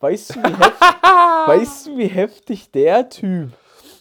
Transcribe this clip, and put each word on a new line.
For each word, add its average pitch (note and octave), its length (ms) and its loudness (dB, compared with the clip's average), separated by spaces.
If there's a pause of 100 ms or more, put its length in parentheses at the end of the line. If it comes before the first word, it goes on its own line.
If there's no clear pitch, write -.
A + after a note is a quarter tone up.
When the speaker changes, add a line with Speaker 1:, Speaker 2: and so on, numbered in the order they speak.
Speaker 1:
Weißt F3 360 -6
du, B3 60 -16
wie G3 100 -2
hef-, - 280 0
Speaker 2:
<laughs> E4+ 680 2
Speaker 1:
weißt - 400 -2
du, - 100 -14
wie A#3 120 -4
heftig F#3+ 640 -8
der F3+ 360 0
Typ F3+ 420 -8 (500)